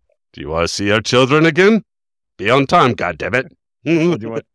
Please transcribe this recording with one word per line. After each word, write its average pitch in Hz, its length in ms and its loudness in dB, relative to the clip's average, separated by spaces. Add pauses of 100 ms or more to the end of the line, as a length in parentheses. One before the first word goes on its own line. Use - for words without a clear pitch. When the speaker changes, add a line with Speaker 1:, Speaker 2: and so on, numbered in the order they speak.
(360)
Speaker 1:
you 71 120 -12
wanna 82 200 -2
see 101 220 -4
our 110 120 0
children 131 420 2
again? 185 400 2 (540)
Be 98 100 -4
on 139 160 2
time, 135 300 2
goddammit. 90 560 -4 (180)
<laughs> - 160 -20
Speaker 2:
Would 160 380 0
you 113 80 -10
want, 113 240 -10